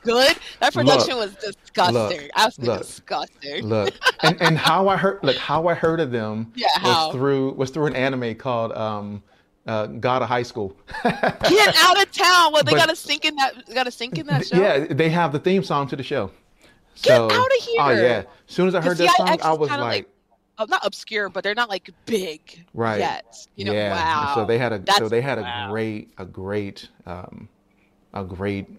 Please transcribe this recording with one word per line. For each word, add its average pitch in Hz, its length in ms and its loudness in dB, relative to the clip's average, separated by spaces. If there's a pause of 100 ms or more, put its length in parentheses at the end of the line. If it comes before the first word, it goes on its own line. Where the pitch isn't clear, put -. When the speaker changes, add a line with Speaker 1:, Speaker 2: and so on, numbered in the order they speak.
Speaker 1:
good? 254 340 4 (240)
That 269 140 2
Speaker 2:
Look, 294 120 2
Speaker 1:
production 269 300 4
was 202 180 -6
disgusting. 196 600 -2 (280)
Speaker 2:
look, 143 120 -18
Speaker 1:
Absolutely 131 400 0
Speaker 2:
look, 87 120 -8
Speaker 1:
disgusting. 147 800 -10
Speaker 2:
look. 107 280 0 (280)
And, 160 180 2
and 165 180 2
how 185 300 4
I 190 80 2
heard, 190 260 -2
look, 139 140 2
how 160 300 -2
I 170 80 2
heard 165 260 0
of 139 100 -2
them 110 440 -4
Speaker 1:
Yeah, 226 140 -2 (140)
Speaker 2:
was 180 120 4
Speaker 1:
how? 160 180 0
Speaker 2:
through, 139 400 0
was 131 180 -4
through 151 160 -2
an 135 100 -2
anime 127 400 -2
called, 117 360 -4
um, 104 500 -6 (440)
uh, 107 200 -4
God 127 360 -2
of 110 60 -4
High 123 160 0
School. 104 300 -8 (160)
<laughs> - 140 -10
Speaker 1:
Get 381 720 2
out 359 240 6
of - 100 -2
town! 349 400 4
Well, 302 100 4
they 294 100 2
Speaker 2:
But 294 60 4
Speaker 1:
gotta 330 180 4
sink 294 280 -6
in 311 120 0
that, 269 180 0 (120)
they 208 80 -12
gotta 247 160 0
sink 240 280 -10
in 294 80 -8
that 285 160 0
Speaker 2:
th-, - 60 -6
Speaker 1:
show? - 80 2
Speaker 2:
yeah, 170 340 2
they 160 200 2
have 165 220 0
the 147 60 -2
theme 185 240 2
song 143 260 -2
to 165 80 -8
the 135 60 -8
show. 113 280 -4 (720)
Speaker 1:
Get 605 140 6
Speaker 2:
So, - 100 4
Speaker 1:
outta - 60 2 (460)
Speaker 2:
oh, 135 160 4
Speaker 1:
here. - 80 2
Speaker 2:
yeah. 123 200 2 (260)
As - 60 -18
soon 180 140 2
as 180 60 -2
I 175 60 2
heard 175 160 0
Speaker 1:
The 170 100 2
Speaker 2:
that 359 100 6
song, 185 100 2
Speaker 1:
C 294 60 2
I - 20 4
X 330 100 -4
Speaker 2:
I - 80 2
Speaker 1:
is 240 60 0
Speaker 2:
was 214 100 0
Speaker 1:
kinda 285 160 -2
Speaker 2:
like, 233 80 -2 (120)
Speaker 1:
like - 40 -20 (520)
uh, 214 80 -2
not - 160 -2
obscure, 208 440 -4
but 185 140 -8
they're 208 120 -2
not, 233 140 -2
like, 196 220 -8 (160)
big 175 580 -6 (100)
Speaker 2:
Right. 117 260 -2
Speaker 1:
yet. - 460 -6 (100)
You 196 100 -10
know? 202 60 -2
Speaker 2:
Yeah. 151 480 0
And 143 100 -2
so 131 100 -2
Speaker 1:
Wow. 104 60 0
Speaker 2:
they 117 120 0
had 120 140 0
a, 104 60 -4
so 90 60 -10
Speaker 1:
That's 151 260 2
Speaker 2:
they 117 100 0
had 127 180 -2
a 110 40 -6
Speaker 1:
wow. 120 280 -8
Speaker 2:
great, 110 480 -6
a 98 60 -10
great, 98 640 -8 (180)
um, 90 420 -14 (640)
a 98 100 -8
great 95 440 -6 (100)